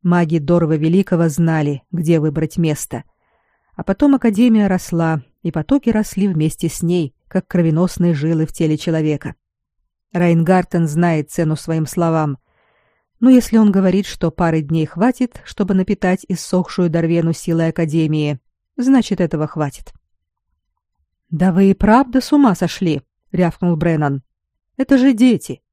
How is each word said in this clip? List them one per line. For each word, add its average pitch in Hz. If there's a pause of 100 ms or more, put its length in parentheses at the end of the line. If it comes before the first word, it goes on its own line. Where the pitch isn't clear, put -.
Маги 175
Дорва 160
Великого 170
знали, 156
где 165
выбрать 156
место. 151 (720)
А -
потом 233
Академия 220
росла, 165 (180)
и 170
потоки 240
росли 214
вместе 160
с -
ней, 165 (120)
как -
кровеносные 170
жилы 160
в -
теле 156
человека. 156 (800)
Райнгартен 175
знает 156
цену 156
своим 160
словам. 160 (840)
Но 247
если 240
он 214
говорит, 190
что -
пары 160
дней 156
хватит, 240
чтобы 196
напитать 185
иссохшую 180
Дорвену 165
силой 165
Академии, 156 (380)
значит, 247
этого 156
хватит. - (1400)
«Да 165
вы 196
и -
правда 247
с -
ума 277
сошли!» 165 (300)
рявкнул 175
Бреннан. 151 (560)
«Это 269
же 262
дети! 226